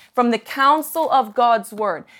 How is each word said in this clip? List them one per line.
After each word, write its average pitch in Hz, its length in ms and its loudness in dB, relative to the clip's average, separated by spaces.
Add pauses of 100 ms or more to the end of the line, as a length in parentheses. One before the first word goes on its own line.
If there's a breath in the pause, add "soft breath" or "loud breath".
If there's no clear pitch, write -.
(140 soft breath)
from 240 180 2
the 226 80 -2
counsel 294 680 0
of 226 240 0
God's 233 380 0
word, 202 320 -6 (160 soft breath)